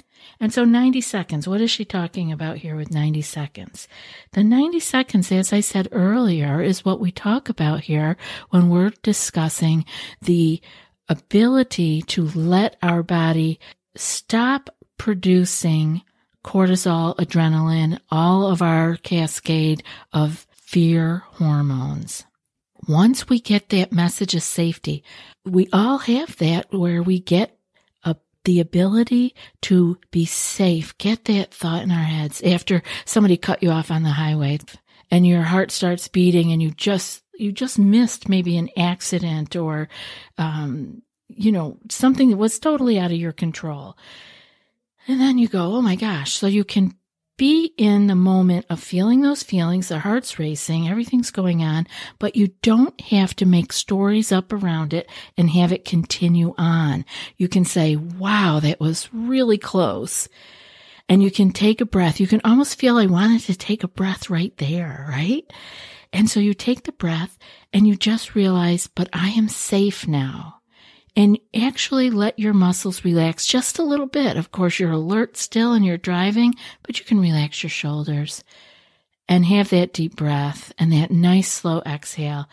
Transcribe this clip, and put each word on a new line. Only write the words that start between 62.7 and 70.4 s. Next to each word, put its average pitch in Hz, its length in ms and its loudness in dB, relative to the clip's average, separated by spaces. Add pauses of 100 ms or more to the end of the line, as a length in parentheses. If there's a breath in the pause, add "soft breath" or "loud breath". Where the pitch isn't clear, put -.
feel, 240 200 2
"I 214 80 4
wanted 202 380 4
to 185 120 -2
take - 300 -6
a - 20 -6
breath - 420 -6
right 175 280 -2
there," 151 520 -6
right? 165 400 -4 (600 loud breath)
And 214 180 2
so 208 120 0
you 202 120 2
take 240 300 -4
the 311 80 -8
breath 165 460 -4 (340 loud breath)
and 208 160 6
you 208 80 4
just - 400 -4
realize, 180 520 2
"But 180 260 -6
I 175 160 -2
am 220 180 2
safe 202 580 -2
now." 139 540 -6 (600 soft breath)